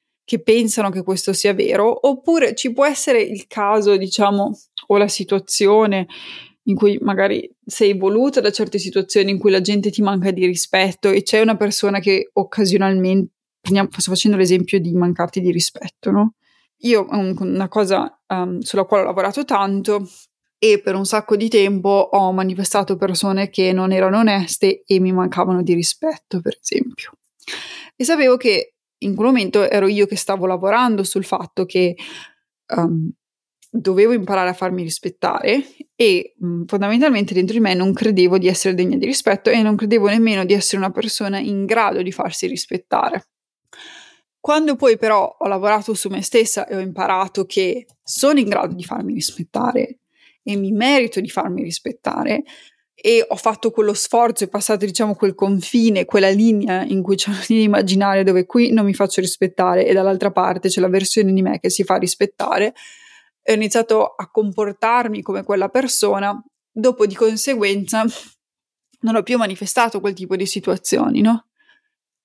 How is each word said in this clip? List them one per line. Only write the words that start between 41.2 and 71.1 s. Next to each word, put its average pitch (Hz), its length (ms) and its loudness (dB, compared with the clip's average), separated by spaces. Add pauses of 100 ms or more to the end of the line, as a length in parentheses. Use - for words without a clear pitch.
in 196 260 -4
grado 214 360 0
di 180 100 -6
farsi - 360 -6
rispettare. - 800 -6 (1120)
Quando 302 360 0
poi 233 220 2
però 214 400 0
ho 170 100 -4
lavorato 208 460 0
su 196 160 -4
me 196 120 -6
stessa 220 460 0
e 208 80 -8
ho 190 40 -4
imparato 190 640 -2
che 190 400 -2 (180)
sono 285 360 2
in 214 80 2
grado 185 260 -2
di 180 100 -12
farmi - 300 -8
rispettare - 840 -4 (420)
e 202 140 -6
mi 196 160 -4
merito 233 480 0
di - 100 -6
farmi 190 340 -6
rispettare - 800 -6 (560)
e 226 280 4
ho - 80 -6
fatto 220 340 -2
quello 214 240 0
sforzo 233 500 0
e 185 40 -2
passato, 208 380 -2
diciamo, 208 280 -2
quel 190 220 0
confine, 196 680 2
quella 190 240 4
linea 202 540 2
in 190 200 -2
cui 196 120 0
c'è 196 140 -4
una 190 180 -6
linea 220 180 4
immaginaria 196 580 2
dove 185 220 4
qui 240 260 2
non 220 140 4
mi 202 80 2
faccio 196 280 0
rispettare 180 640 0
e - 80 4
dall'altra 190 380 2
parte 185 380 0
c'è 185 120 0
la 185 80 2
versione 196 420 2
di 190 120 2
me 185 160 -2
che 185 100 -4
si 185 140 0
fa 185 140 0
rispettare, 202 760 -2 (760)
e 226 40 4
ho - 20 2
iniziato 214 480 0
a - 260 -6
comportarmi 214 920 -2
come 196 220 -6
quella 196 260 -2
persona, 202 680 -2 (320)
dopo 226 360 0
di 196 100 -2
conseguenza 220 880 -2 (960)
non 226 140 -2
ho 208 80 0
più 247 140 0
manifestato 208 640 -2
quel 196 120 -2
tipo 185 220 -8
di 190 100 -4
situazioni, - 760 -2